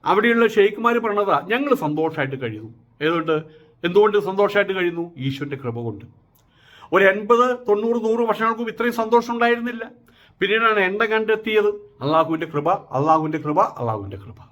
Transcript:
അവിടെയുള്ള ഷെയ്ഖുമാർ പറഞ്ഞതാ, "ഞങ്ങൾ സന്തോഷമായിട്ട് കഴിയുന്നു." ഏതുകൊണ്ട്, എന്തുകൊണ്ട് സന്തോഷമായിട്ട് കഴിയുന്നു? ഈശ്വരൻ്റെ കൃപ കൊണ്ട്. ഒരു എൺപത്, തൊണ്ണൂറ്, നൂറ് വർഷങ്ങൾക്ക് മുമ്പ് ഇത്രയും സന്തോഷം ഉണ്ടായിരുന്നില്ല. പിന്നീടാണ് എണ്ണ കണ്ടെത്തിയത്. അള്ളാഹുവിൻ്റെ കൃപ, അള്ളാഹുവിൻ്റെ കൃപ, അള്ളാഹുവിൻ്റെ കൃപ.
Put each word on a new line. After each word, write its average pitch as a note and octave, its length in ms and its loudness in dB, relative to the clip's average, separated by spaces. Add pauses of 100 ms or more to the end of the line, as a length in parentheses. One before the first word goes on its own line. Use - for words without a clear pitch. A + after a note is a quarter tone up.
അവിടെയുള്ള A#3 360 4 (120)
ഷെയ്ഖുമാർ G#3+ 380 2 (100)
പറഞ്ഞതാ, G3+ 320 0 (160)
"ഞങ്ങൾ C#4 180 0 (140)
സന്തോഷമായിട്ട് D3+ 580 -2
കഴിയുന്നു." A2 280 -10 (340)
ഏതുകൊണ്ട്, E3 300 0 (520)
എന്തുകൊണ്ട് G#3 300 4 (120)
സന്തോഷമായിട്ട് G3 500 0
കഴിയുന്നു? E3+ 260 -2 (200)
ഈശ്വരൻ്റെ C#3 380 -6
കൃപ A#2+ 140 -6 (100)
കൊണ്ട്. G2+ 180 -10 (920)
ഒരു F#3+ 80 6 (100)
എൺപത്, A#3 340 2 (200)
തൊണ്ണൂറ്, A3+ 400 2
നൂറ് A3+ 220 0
വർഷങ്ങൾക്ക് A3 320 -2
മുമ്പ് A3 140 -6
ഇത്രയും A#3 260 -2
സന്തോഷം A#3 360 2
ഉണ്ടായിരുന്നില്ല. A#3 460 -2 (560)
പിന്നീടാണ് G#3+ 400 2 (100)
എണ്ണ G#3 120 -2 (120)
കണ്ടെത്തിയത്. G#3+ 580 2 (320)
അള്ളാഹുവിൻ്റെ D#3+ 500 0
കൃപ, D3 160 0 (280)
അള്ളാഹുവിൻ്റെ D#3 460 2
കൃപ, D3+ 160 0 (200)
അള്ളാഹുവിൻ്റെ G#2+ 440 -6
കൃപ. - 160 -20 (120)